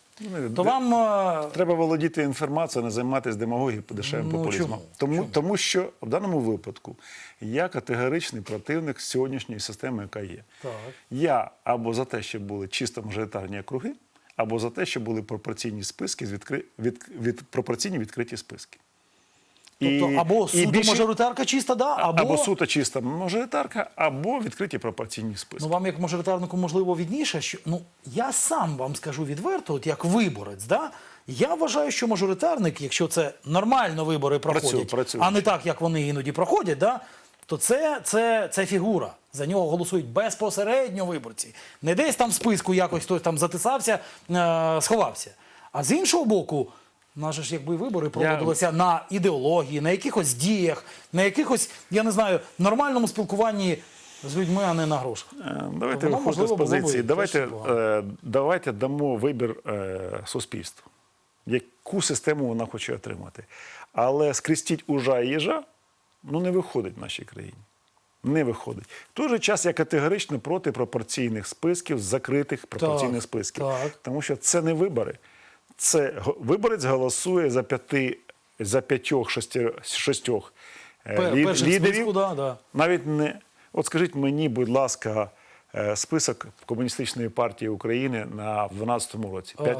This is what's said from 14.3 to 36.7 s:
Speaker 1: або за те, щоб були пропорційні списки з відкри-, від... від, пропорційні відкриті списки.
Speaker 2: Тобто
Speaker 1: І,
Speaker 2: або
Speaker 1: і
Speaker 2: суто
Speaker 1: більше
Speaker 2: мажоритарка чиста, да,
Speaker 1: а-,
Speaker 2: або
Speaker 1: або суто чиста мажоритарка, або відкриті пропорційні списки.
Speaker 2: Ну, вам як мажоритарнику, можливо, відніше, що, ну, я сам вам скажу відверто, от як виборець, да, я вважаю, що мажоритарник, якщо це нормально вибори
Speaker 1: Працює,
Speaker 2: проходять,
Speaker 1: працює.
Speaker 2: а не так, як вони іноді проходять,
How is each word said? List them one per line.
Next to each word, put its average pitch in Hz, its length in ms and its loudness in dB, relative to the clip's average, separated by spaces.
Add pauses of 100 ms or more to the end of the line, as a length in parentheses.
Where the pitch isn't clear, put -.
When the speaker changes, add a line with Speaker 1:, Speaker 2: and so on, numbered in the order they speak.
Speaker 1:
або 113 220 -2
за 117 120 -2
те, 175 160 -4
щоб 123 160 -4
були 110 200 -4
пропорційні 107 600 -8
списки - 420 -8
з 98 60 -8
відкри-, 101 320 -6 (140)
від... 113 260 -4 (160)
від, 120 220 -4
пропорційні 131 560 -4
відкриті 117 380 -6
списки. - 420 -16 (1040)
Speaker 2:
Тобто 277 280 4
Speaker 1:
І, 139 60 2
Speaker 2:
або 185 360 4
Speaker 1:
і 175 60 4
Speaker 2:
суто 170 120 4
Speaker 1:
більше 214 200 6
Speaker 2:
мажоритарка 226 540 2
чиста, 262 300 0
да, 233 100 2 (140)
Speaker 1:
а-, 175 100 2
Speaker 2:
або 165 140 4
Speaker 1:
або 151 140 2
суто 170 300 2
чиста 139 340 0
мажоритарка, 196 960 -2
або 160 440 0
відкриті 196 380 -4
пропорційні 110 580 -6
списки. 147 300 -8
Speaker 2:
Ну, 160 60 -2
вам 185 140 0
як 156 120 -2
мажоритарнику, 180 580 -2
можливо, 180 400 2
відніше, 175 440 -2
що, - 260 -6
ну, 170 140 -2 (260)
я 220 260 -2
сам 180 440 0
вам 131 200 -4
скажу 151 280 -6
відверто, 175 500 -2
от 139 120 -4
як 156 180 -2
виборець, 110 600 0
да, 240 260 0 (360)
я 220 280 0
вважаю, 294 360 0
що 233 180 0
мажоритарник, 196 720 2
якщо 147 280 0
це 156 240 0 (120)
нормально 185 600 2
вибори 147 340 2
Speaker 1:
Працює, 151 220 2
Speaker 2:
проходять, 127 300 2
Speaker 1:
працює. 120 340 0
Speaker 2:
а 185 60 6
не 202 120 4
так, 170 240 2
як 160 140 -2
вони 165 220 2
іноді 143 300 -2
проходять, 175 460 2